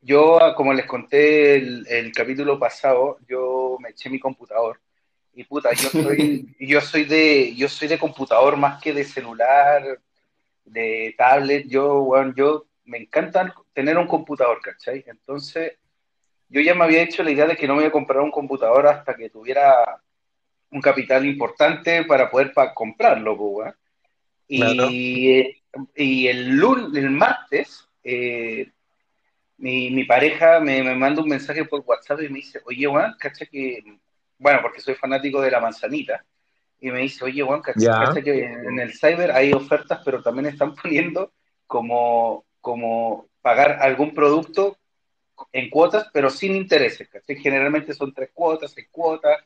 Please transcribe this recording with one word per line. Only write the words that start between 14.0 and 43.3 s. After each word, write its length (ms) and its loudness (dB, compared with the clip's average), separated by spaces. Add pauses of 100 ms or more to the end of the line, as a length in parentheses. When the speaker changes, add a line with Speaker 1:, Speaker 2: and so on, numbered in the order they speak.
Speaker 1:
computador, 540 -2
¿cachai? 460 -12
Entonces, 680 -12 (760)
yo 120 0
ya 140 4
me 100 2
había 180 4
hecho 200 -4
la 80 0
idea 140 4
de 100 0
que 120 -6
no 80 0
me 60 2
iba 80 2
a 40 -2
comprar 280 0
un 100 -2
computador 560 2
hasta 280 2
que 140 -14
tuviera 720 2 (680)
un 100 -8
capital 440 2
importante 800 0
para 240 2
poder 240 0
pa-, 200 2
comprarlo, 640 0
pues, 160 -6
weón. 220 -10 (720)
Y, 140 -2
Speaker 3:
Claro. 280 2 (500)
Speaker 1:
eh, 220 -4 (340)
y 320 -2
el 300 -2
lun-, 400 2
el 140 -2
martes, 760 -2 (160)
eh, 680 -6 (880)
mi, 340 -6
mi 140 -2
pareja 540 4
me, 240 0
me 120 -2
manda 260 0
un 80 -2
mensaje 360 -4
por 200 -6
WhatsApp 360 -4
y 80 -8
me 100 -10
dice, 260 -18
"Oye, 220 -6
weón, 320 -2
cacha 260 -12
que", 380 -10 (540)
bueno, 240 2
porque 200 -6
soy 140 -6
fanático 460 -4
de 100 2
la 80 2
manzanita, 640 -6 (560)
y 120 -10
me 100 -6
dice, 240 -8
"Oye, 180 -6
weón, 180 -2
cacha, 180 -6
Speaker 3:
Ya. 260 2
Speaker 1:
cacha 160 -2
que 240 -2
en 340 -10
el 140 -8
cyber 380 0
hay 220 4
ofertas, 520 -2
pero 180 -4
también 240 -4
están 280 -4
poniendo 580 -4 (340)
como, 800 -2 (160)
como 680 -6 (140)